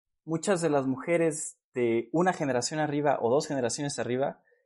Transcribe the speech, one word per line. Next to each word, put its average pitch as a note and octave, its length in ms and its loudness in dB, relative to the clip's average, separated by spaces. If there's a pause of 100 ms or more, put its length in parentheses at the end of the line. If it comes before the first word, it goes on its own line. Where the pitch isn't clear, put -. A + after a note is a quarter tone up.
(260)
muchas D#3+ 360 -2
de E3 80 2
las C#3+ 160 2
mujeres D#3 720 0 (160)
de A#2 400 2
una F3+ 200 2
generación C3+ 460 -2
arriba D3 420 0
o A2+ 80 2
dos D3+ 180 2
generaciones C#3 520 -2
arriba B2+ 420 -4 (240)